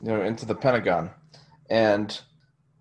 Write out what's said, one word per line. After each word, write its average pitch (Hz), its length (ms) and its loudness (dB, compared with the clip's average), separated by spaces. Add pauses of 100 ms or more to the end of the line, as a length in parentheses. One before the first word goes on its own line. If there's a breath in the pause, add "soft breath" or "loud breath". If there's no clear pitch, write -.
you 110 80 -6
know, 107 120 0
into 113 240 -4
the 110 100 -2
Pentagon, 98 540 0 (600 soft breath)
and 107 500 2 (600)